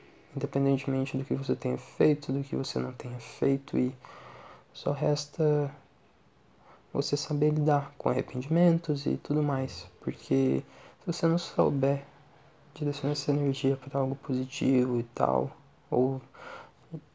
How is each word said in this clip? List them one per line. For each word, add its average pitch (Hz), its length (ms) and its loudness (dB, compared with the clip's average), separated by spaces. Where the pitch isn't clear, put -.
Independentemente 135 840 0
do 135 60 -4
que 131 120 -4
você 135 200 -2
tenha 127 220 -2
feito, 147 540 2
do 139 120 -2
que 139 120 -6
você 131 240 -4
não 127 120 -4
tenha 123 280 -10
feito. 135 580 -2
E 127 180 0
só - 180 -2
resta 147 840 0
você - 240 -2
saber 151 360 0
lidar 147 460 2
com - 120 -2
arrependimentos 147 960 2
e 135 120 2
tudo 147 240 0
mais. 135 460 -2
Porque 135 600 0
se - 80 -10
você 170 200 0
não 165 100 4
souber 143 680 2
direcionar 143 380 -2
essa 147 200 -2
energia 139 460 2
pra 139 220 -4
algo 135 160 0
positivo 127 840 0
e 117 40 0
tal, 131 480 0
ou 131 280 2